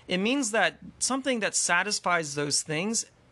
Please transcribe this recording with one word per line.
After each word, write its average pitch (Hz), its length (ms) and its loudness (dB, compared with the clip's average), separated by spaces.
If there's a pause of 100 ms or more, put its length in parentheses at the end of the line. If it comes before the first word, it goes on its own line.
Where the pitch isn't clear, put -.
it 185 100 0
means 233 340 0
that 190 260 2 (200)
something 262 440 0
that 180 160 -2
satisfies 175 800 0
those 147 260 0
things 185 440 -2 (260)